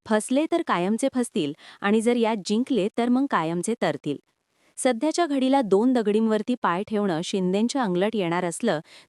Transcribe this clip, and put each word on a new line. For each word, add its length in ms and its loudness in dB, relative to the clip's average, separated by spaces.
फसले 420 2
तर 160 2
कायमचे 480 0
फसतील 380 -2
आणि 200 2
जर 140 2
यात 300 2
जिंकले 420 0
तर 120 0
मग 200 2
कायमचे 520 -2
तरतील. 360 -2
सध्याच्या 480 0
घडीला 360 2
दोन 320 4
दगडींवरती 680 0
पाय 220 0
ठेवणं 400 -2
शिंदेंच्या 600 0
अंगलट 320 0
येणार 300 -2
असलं 340 -2